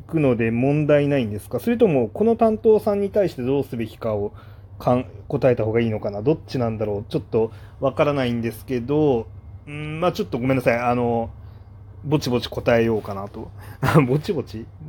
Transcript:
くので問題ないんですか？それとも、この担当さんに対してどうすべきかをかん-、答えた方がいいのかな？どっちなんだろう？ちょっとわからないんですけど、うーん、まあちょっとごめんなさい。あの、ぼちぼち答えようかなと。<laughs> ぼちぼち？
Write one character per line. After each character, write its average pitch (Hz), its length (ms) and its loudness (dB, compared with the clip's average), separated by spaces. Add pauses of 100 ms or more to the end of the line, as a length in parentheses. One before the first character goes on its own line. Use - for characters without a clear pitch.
く 160 120 -2
の 135 160 4
で 113 160 0
問 139 360 2
題 147 200 4
な 143 120 2
い 123 60 0
ん 104 40 -4
で 104 100 -6
す - 100 -14
か？ - 100 -4
そ - 100 -2
れ 233 80 2
と 233 100 6
も、 131 220 2
こ 147 140 -2
の 226 120 4
担 220 220 2
当 214 220 6
さ 208 160 0
ん 202 40 0
に 202 120 -2
対 196 180 2
し - 60 -8
て 127 80 -6
ど 135 160 2
う 135 40 0
す - 140 -8
べ 113 100 -4
き - 100 -18
か 113 160 -2
を 104 200 -2 (440)
か 123 180 2
ん-、 127 100 0 (240)
答 135 200 2
え 123 60 6
た 117 80 0
方 110 80 0
が 113 80 2
い 117 80 2
い - 20 0
の 107 120 -2
か 107 100 -4
な？ 101 100 -6
ど 135 120 2
っ 160 120 -2
ち - 140 -4
な 117 100 0
ん 110 80 -4
だ 107 80 -2
ろ 104 120 -2
う？ 104 120 -8
ち - 60 -4
ょ 151 40 -2
っ - 40 -2
と 113 280 0 (280)
わ 135 140 0
か 160 100 0
ら 147 100 2
な 139 120 0
い 120 80 0
ん 117 80 -2
で 113 100 -2
す - 140 -16
け 127 160 -4
ど、 135 460 2 (380)
う - 40 -18
ー - 20 -16
ん、 151 300 -10
ま 180 80 2
あ - 20 4
ち - 120 -6
ょ - 20 -4
っ - 20 -6
と 139 100 -4
ご 120 80 -2
め 135 80 2
ん 131 40 2
な 127 40 0
さ 127 120 4
い。 117 40 2
あ 123 160 0
の、 120 380 -2 (720)
ぼ 147 160 0
ち - 100 -4
ぼ 123 100 2
ち - 100 -4
答 120 300 2
え 113 60 4
よ 113 120 2
う 104 40 -4
か 101 140 -10
な 98 140 -8
と。 113 200 -12 (280)
<laughs> 139 300 6
ぼ 135 120 2
ち 180 140 -2
ぼ 135 100 -2
ち？ 110 240 -12 (220)